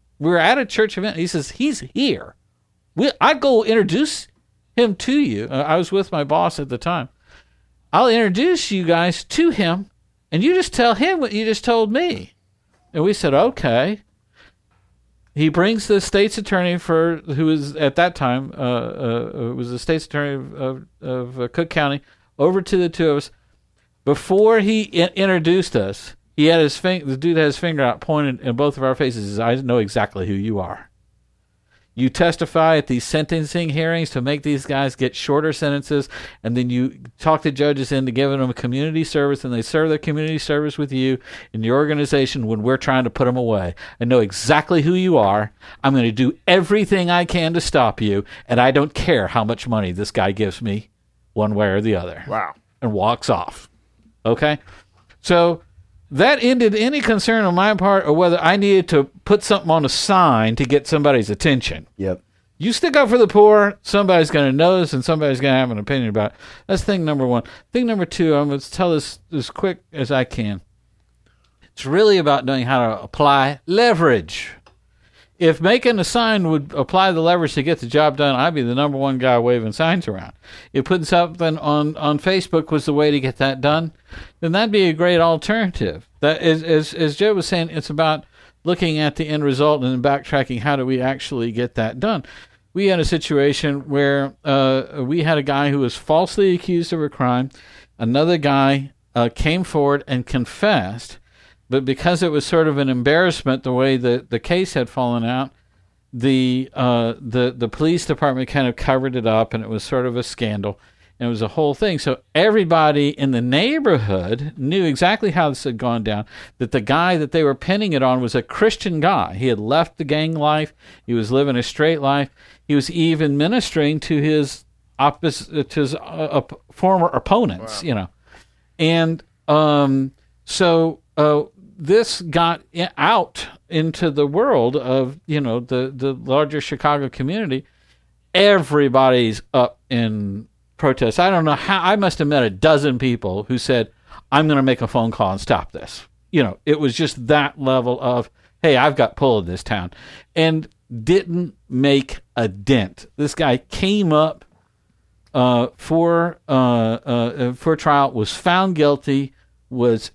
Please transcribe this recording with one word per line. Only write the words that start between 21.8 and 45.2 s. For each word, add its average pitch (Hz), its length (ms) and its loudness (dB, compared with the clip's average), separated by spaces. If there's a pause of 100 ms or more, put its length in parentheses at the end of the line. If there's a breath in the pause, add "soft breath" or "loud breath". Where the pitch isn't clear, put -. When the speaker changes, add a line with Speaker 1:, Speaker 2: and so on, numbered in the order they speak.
Speaker 1:
over 185 200 4
to 190 160 -2
the 180 120 2
two 165 220 0
of 143 80 0
us. - 120 -10 (760)
Before 202 540 4
he 214 240 2
in-, 180 320 0
introduced 185 640 2
us, - 400 -6 (200)
he 147 100 4
had 165 140 6
his 147 160 2
fin-, 185 300 -4
the 135 100 -4
dude 165 200 0
had 156 100 4
his 143 120 -2
finger 156 260 -2
out, 120 160 -2
pointed 147 400 -2
in 123 160 -4
both 143 200 0
of 135 60 -6
our 131 140 0
faces. 117 300 -2
He 101 40 -8
says, 101 80 -6
"I 117 180 0
know 123 220 0
exactly 101 480 -2
who 101 80 -4
you 101 240 -4
are. 87 320 -10 (1040)
You 127 140 0
testify 160 680 2
at 147 100 0
these 123 160 -2
sentencing 160 680 -4
hearings 165 400 -2
to 135 120 -6
make 143 220 -4
these 143 220 -2
guys 135 280 -2
get 127 220 -4
shorter 151 360 0
sentences, 143 560 -4 (360 loud breath)
and 117 120 -2
then 123 140 -2
you 127 260 -2 (220)
talk 156 240 0
the 156 80 -2
judges 139 400 -2
into 131 220 -2
giving 139 260 0
them 131 120 -2
a 120 40 -4
community 151 480 -4
service, 143 420 -2
and 127 80 -6
they 117 100 -4
serve 156 260 -2
their 156 100 -2
community 156 400 -4
service 151 400 -4
with 143 140 -6
you 131 260 0 (340 loud breath)
in 110 120 -6
your 120 120 2
organization 143 720 0
when 110 160 -4
we're 127 140 0
trying 131 260 0
to 117 80 -2
put 135 140 -2
them 123 120 0
away. 107 380 -2 (260 loud breath)
I 120 40 -2
know 123 160 4
exactly 147 640 0
who 170 120 2
you 185 240 2
are. 104 320 2 (320 loud breath)